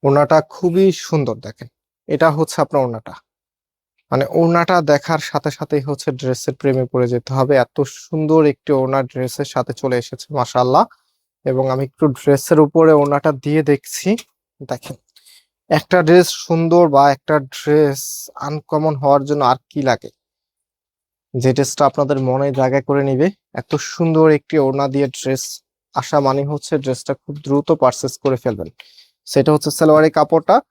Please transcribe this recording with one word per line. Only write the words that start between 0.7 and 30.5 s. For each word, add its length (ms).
সুন্দর 280
দেখেন, 220
এটা 140
হচ্ছে 260
আপনার 200
ওড়নাটা। 300
মানে 140
ওড়নাটা 380
দেখার 280
সাথে 280
সাথেই 300
হচ্ছে 200
ড্রেসের 400
প্রেমে 320
পড়ে 220
যেতে 240
হবে। 160
এত 120
সুন্দর 340
একটি 180
ওড়না 200
ড্রেসের 440
সাথে 260
চলে 220
এসেছে 240
মাশাআল্লাহ। 460
এবং 180
আমি 140
একটু 160
ড্রেসের 480
উপরে 340
ওড়নাটা 300
দিয়ে 260
দেখছি। 380
দেখেন 260
একটা 200
ড্রেস 200
সুন্দর 380
বা 100
একটা 200
ড্রেস 460
আনকমন 560
হওয়ার 260
জন্য 140
আর 60
কি 180
লাগে, 220
যে 140
ড্রেসটা 340
আপনাদের 280
মনে 180
জায়গা 280
করে 220
নিবে। 160
এত 120
সুন্দর 320
একটি 260
ওড়না 300
দিয়ে 120
ড্রেস 260
আসা 260
মানে 160
হচ্ছে 220
ড্রেসটা 280
খুব 120
দ্রুত 220
পারচেজ 320
করে 180
ফেলবেন। 260
সেটা 220
হচ্ছে 240
সালোয়ারের 400
কাপড়টা। 380